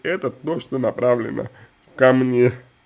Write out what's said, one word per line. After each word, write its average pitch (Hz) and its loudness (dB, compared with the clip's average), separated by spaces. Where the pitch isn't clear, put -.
это 175 -4
то, 156 -6
что - -8
направлено 120 -2
ко 131 6
мне. 123 2